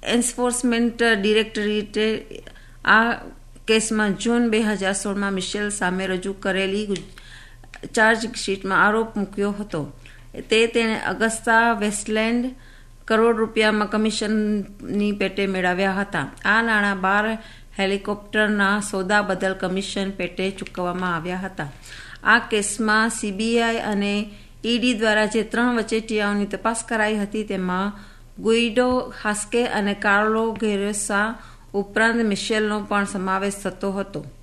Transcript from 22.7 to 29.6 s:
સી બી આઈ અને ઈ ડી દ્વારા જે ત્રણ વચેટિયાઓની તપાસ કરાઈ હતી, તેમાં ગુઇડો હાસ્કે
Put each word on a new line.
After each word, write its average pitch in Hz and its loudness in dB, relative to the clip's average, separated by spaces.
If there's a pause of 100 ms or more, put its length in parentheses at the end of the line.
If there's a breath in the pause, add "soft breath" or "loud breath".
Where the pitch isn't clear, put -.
સી 220 -4
બી 226 0
આઈ 226 2
અને 208 -2 (360 loud breath)
ઈ 240 2
ડી 247 2
દ્વારા 214 2
જે 214 0
ત્રણ 233 0
વચેટિયાઓની 214 0
તપાસ 226 -4
કરાઈ 214 0
હતી, 208 -2
તેમાં 190 -2 (460 loud breath)
ગુઇડો 233 2 (100)
હાસ્કે 220 0